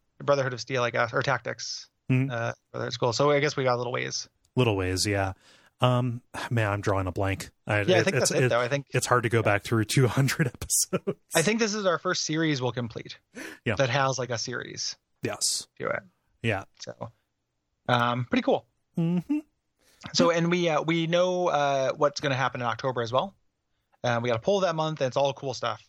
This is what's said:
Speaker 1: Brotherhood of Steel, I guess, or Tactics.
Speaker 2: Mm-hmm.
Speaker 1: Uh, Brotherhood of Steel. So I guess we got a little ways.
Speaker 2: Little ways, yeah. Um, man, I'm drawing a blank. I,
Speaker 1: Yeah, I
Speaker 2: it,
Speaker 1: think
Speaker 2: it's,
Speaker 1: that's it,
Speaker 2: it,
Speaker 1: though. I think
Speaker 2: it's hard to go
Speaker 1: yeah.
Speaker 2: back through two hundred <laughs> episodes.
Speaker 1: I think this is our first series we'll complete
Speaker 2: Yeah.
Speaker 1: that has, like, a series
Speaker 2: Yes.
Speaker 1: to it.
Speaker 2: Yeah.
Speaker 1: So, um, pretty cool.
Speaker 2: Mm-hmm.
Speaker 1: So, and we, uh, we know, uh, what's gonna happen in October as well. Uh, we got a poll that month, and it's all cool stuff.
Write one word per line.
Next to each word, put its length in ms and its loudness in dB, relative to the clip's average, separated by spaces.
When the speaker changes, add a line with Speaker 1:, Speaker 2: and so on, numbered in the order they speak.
Speaker 1:
Brotherhood 280 2
of 60 -10
Steel, 220 -4
I 80 0
guess, 240 0
or 80 0
Tactics. 680 -4
Speaker 2:
Mm-hmm. 200 2
Speaker 1:
Uh, 220 -4
Brotherhood 160 -6
of 80 -8
Steel. 180 0
So 160 4
I 100 6
guess 160 0
we 80 -2
got 120 4
a 20 -4
little 160 -4
ways. 340 -6
Speaker 2:
Little 200 4
ways, 300 0
yeah. 280 0
Um, 420 2
man, 220 2
I'm 100 -2
drawing 240 0
a 60 -4
blank. 400 -4
I, 140 2
Speaker 1:
Yeah, 160 4
I 20 4
Speaker 2:
it, 60 2
Speaker 1:
think 120 0
Speaker 2:
it's, 120 2
Speaker 1:
that's 120 2
it, 40 4
Speaker 2:
it, 40 4
Speaker 1:
though. 100 4
I 100 0
think 200 -4
Speaker 2:
it's 160 0
hard 160 4
to 80 0
go 80 2
Speaker 1:
yeah. 60 2
Speaker 2:
back 200 2
through 220 2
two 220 4
hundred 400 0
<laughs> 60 -6
episodes. 680 -4
Speaker 1:
I 80 4
think 160 2
this 160 0
is 100 -2
our 140 2
first 260 -2
series 340 0
we'll 120 -2
complete 480 -8
Speaker 2:
Yeah. 100 0
Speaker 1:
that 160 2
has, 260 0
like, 140 -6
a 80 -4
series 560 -8
Speaker 2:
Yes. 420 -4
Speaker 1:
to 80 -4
it. 160 -4
Speaker 2:
Yeah. 240 -2
Speaker 1:
So, 300 -12
um, 420 2
pretty 140 2
cool. 220 2
Speaker 2:
Mm-hmm. 400 0
Speaker 1:
So, 180 4
and 200 2
we, 160 2
uh, 140 2
we 260 0
know, 400 2
uh, 460 2
what's 260 0
gonna 160 0
happen 240 -2
in 80 -2
October 340 -2
as 120 -4
well. 200 0
Uh, 180 0
we 60 -4
got 80 2
a 60 -4
poll 200 2
that 140 0
month, 240 -2
and 80 0
it's 80 -4
all 180 2
cool 200 -8
stuff. 360 -6